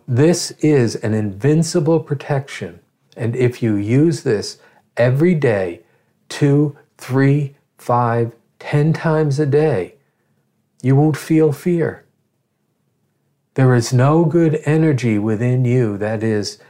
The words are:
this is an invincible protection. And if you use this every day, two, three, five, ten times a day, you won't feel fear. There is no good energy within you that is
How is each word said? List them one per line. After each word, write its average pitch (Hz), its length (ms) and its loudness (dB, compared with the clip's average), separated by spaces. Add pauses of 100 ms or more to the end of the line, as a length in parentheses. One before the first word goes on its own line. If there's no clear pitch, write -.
this 151 520 2
is 143 360 2
an 110 180 -4
invincible 147 840 0
protection. 135 800 -6 (360)
And 117 200 -4
if 123 280 0
you 110 120 0
use 131 480 0
this 107 360 -4 (380)
every 135 360 2
day, 101 480 -2 (480)
two, 143 480 0 (200)
three, 139 580 0 (220)
five, 117 580 -2 (240)
ten 151 340 0
times 156 460 -2
a 151 60 0
day, 139 500 0 (840)
you 131 140 2
won't 147 220 2
feel 156 340 2
fear. 165 540 -4 (1500)
There 131 180 4
is 120 200 0
no 147 320 4
good 160 400 0
energy 143 520 0
within 113 460 0
you 120 340 0
that 104 260 -4
is 104 360 -4 (100)